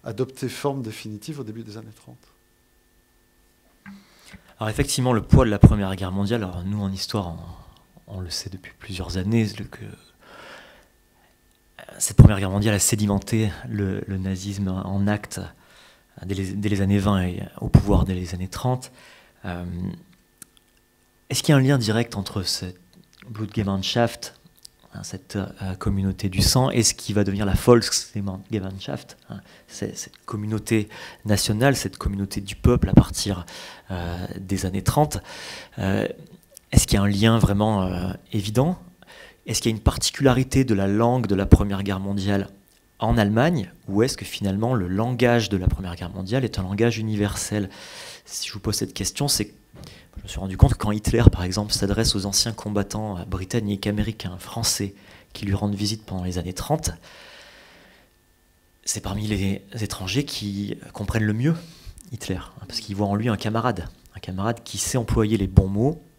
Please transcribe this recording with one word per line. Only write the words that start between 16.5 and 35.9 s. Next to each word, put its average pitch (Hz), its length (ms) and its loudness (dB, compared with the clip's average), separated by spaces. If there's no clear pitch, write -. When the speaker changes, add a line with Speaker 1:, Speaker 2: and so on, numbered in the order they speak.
Speaker 2:
dès 101 160 -2
les 101 120 2
années 98 180 4
vingt 98 240 2
et 90 200 -4
au 120 80 -6
pouvoir 98 360 6
dès 95 100 -2
les 90 200 -6
années 92 140 -6
trente. 127 420 -4
Euh, 87 200 -8
est-ce - 120 -2
qu'il 160 100 4
y - 20 8
a - 20 8
un 131 60 6
lien 135 160 4
direct 113 380 0
entre 98 260 -4
cette - 360 -6
Blutgemeinschaft, 107 1040 -2
hein, 98 100 -14
cette, - 340 -12
euh, 95 420 -4
communauté 98 500 0
du 92 140 0
sang, 127 280 4
et 120 120 2
ce - 120 2
qui - 180 -10
va 104 120 4
devenir 101 220 0
la 95 80 2
Volksgemeinschaft, 98 1600 0
hein, - 100 -12
c'est, - 300 -10
cette - 300 -16
communauté 107 600 -2
nationale, 107 520 2
cette - 200 -6
communauté 98 440 -4
du - 160 -12
peuple 123 320 4
à 95 40 0
partir, - 540 4
euh, 87 360 -6
des 95 280 -2
années 95 160 -2
trente, 151 360 0
euh, 98 280 0